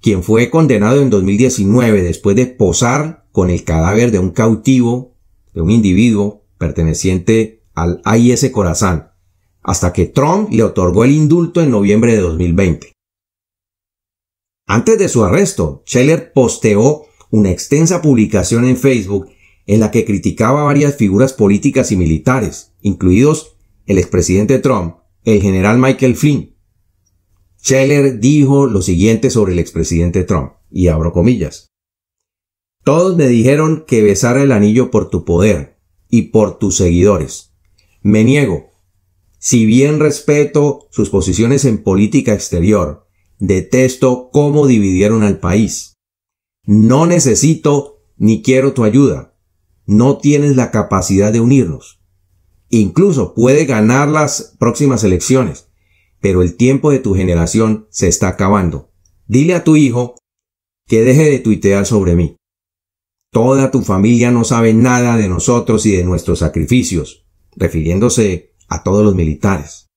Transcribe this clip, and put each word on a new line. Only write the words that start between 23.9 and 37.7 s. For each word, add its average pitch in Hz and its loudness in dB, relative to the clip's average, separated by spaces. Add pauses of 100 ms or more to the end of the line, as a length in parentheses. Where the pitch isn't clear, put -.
expresidente 95 0
Trump, 98 -4 (280)
el 107 2
general 98 0
Michael 131 0
Flynn. 147 -2 (1080)
Scheller 135 0
dijo 139 2
lo 104 -2
siguiente 104 0
sobre 101 0
el 87 -2
expresidente 85 -2
Trump, 73 -4 (180)
y 90 0
abro 80 -2
comillas: 90 -2 (1160)
"Todos 170 0
me 147 2
dijeron 147 0
que 113 0
besara 117 2
el 139 2
anillo 110 2
por 104 -2
tu 90 -6
poder 87 -2 (300)
y 113 2
por 107 0
tus 98 -4
seguidores. 87 0 (480)